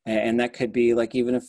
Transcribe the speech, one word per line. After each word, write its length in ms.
A-, 220
and 120
that 140
could 180
be, 220
like, 220
even 180
if 160